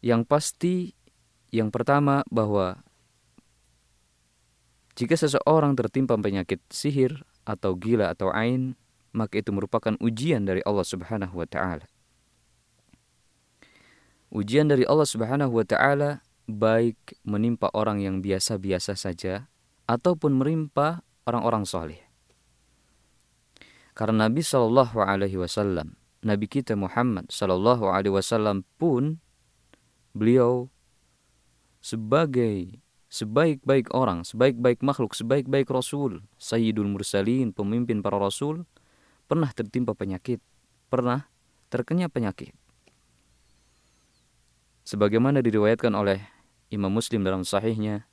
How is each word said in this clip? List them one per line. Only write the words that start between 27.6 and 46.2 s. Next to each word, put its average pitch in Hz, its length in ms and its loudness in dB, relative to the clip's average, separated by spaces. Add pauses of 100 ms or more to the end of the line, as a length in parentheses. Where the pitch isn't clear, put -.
alaihi 98 240 2
wasallam 101 480 0 (160)
pun 156 400 0 (1000)
beliau 123 560 4 (1120)
sebagai 113 960 0 (320)
sebaik-baik 135 800 0
orang, 95 320 0
sebaik-baik 120 560 2
makhluk, 131 320 -2
sebaik-baik 135 560 0
Rasul, 127 560 -4 (160)
Sayyidul 110 480 0
Mursalin, 101 640 0
pemimpin 110 480 -2
para 101 160 -2
Rasul, 143 480 -2 (640)
pernah 147 240 0
tertimpa 117 400 -4
penyakit, 101 480 -6 (480)
pernah 123 400 -2 (400)
terkena 165 400 -2
penyakit. - 480 -6 (2250)
Sebagaimana 113 560 2
diriwayatkan 110 500 2
oleh 101 320 0 (460)